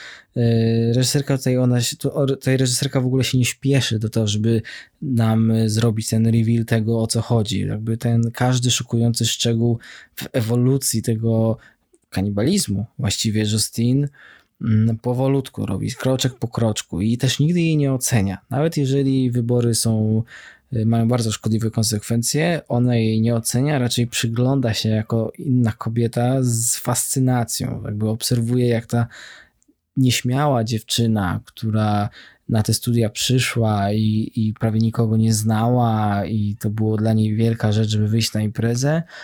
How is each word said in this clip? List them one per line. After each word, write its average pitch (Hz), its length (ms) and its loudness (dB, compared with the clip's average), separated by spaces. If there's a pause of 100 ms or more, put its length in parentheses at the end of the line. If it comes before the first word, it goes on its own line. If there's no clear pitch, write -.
(380)
E, 117 560 2
reżyserka 135 440 0
tutaj, 127 200 0
ona 123 240 2
się, - 160 -4
tu, - 160 -4
o, 143 120 0
tutaj 131 320 0
reżyserka 131 440 0
w 123 40 0
ogóle 127 180 0
się 127 140 0
nie 123 80 2
śpieszy 131 540 0
do 107 100 -4
tego, 113 180 0
żeby 110 340 0 (400)
nam, 113 500 2
e, 113 180 2
zrobić 110 400 0
ten 113 160 2
reveal 113 400 2
tego, 113 360 0
o 113 60 0
co 113 140 -2
chodzi. 107 380 0
Jakby 110 380 -4
ten 117 340 0
każdy 123 400 0
szokujący 117 540 -2
szczegół 117 540 0 (360)
w - 160 -10
ewolucji 123 680 0
tego 113 560 0 (520)
kanibalizmu 104 760 -2 (140)
właściwie 110 420 -2
Justine, 117 640 0 (540)
mm, 110 360 2
powolutku 131 680 -2
robi, 104 260 -4
kroczek 131 440 -2
po 117 120 -6
kroczku 107 540 -2
i 113 160 0
też 131 220 0
nigdy 170 220 2
jej 160 160 2
nie 139 160 0
ocenia. 101 440 0 (120)
Nawet 156 280 -2
jeżeli 135 540 0
wybory 120 440 0
są, 110 480 2 (500)
y, 110 120 0
mają 113 220 2
bardzo 117 240 0
szkodliwe 110 400 -2
konsekwencje, 120 960 0
ona 123 280 2
jej 110 260 2
nie 117 140 2
ocenia, 131 440 0
raczej 120 280 0
przygląda 123 640 0
się - 160 -2
jako 110 480 0
inna 127 340 2
kobieta 120 720 -2
z 117 340 0
fascynacją. 120 1080 -2
Jakby 107 240 -2
obserwuje, 120 580 0
jak 117 180 0
ta 117 220 -2 (920)
nieśmiała 127 640 2
dziewczyna, 110 800 -2
która 104 640 -2 (400)
na 110 140 2
te 113 100 0
studia 117 360 0
przyszła 107 800 0
i, 107 440 0
i 110 180 0
prawie 113 260 0
nikogo 113 380 0
nie 110 160 4
znała 110 920 0
i 104 340 -2
to 107 100 -4
było 107 280 0
dla 110 160 2
niej 107 220 2
wielka 113 360 2
rzecz, 107 180 2
żeby 107 180 2
wyjść 110 260 0
na 110 80 -2
imprezę, 120 640 0 (200)